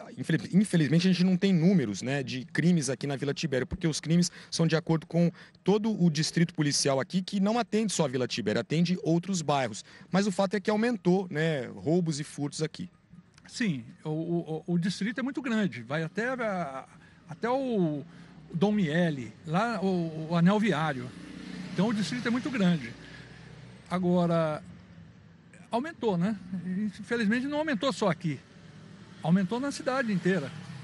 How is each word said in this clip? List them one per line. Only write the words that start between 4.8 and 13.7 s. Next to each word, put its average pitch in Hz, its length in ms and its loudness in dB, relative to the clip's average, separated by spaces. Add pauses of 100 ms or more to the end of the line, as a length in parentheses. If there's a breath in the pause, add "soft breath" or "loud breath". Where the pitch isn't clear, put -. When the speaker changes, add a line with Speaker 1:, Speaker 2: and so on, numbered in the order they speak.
Speaker 1:
com 170 240 2 (320 loud breath)
todo 214 300 2 (100)
o 175 80 6
distrito 160 440 0
policial 139 440 0
aqui, 170 240 -2
que 202 160 -6
não 208 200 2
atende 220 340 0
só 160 140 2
a - 20 0
Vila 127 180 0
Tibério, 107 360 0
atende 170 400 0
outros 170 400 0
bairros. 135 420 -2 (260 loud breath)
Mas 196 160 2
o 208 60 -2
fato 196 220 0
é 208 60 0
que 202 100 -2
aumentou, 208 600 2
né, 151 360 -2
roubos 143 520 0
e 151 60 -8
furtos 143 380 -6
aqui. 175 280 -8 (560)
Speaker 2:
Sim, 151 380 -2 (180)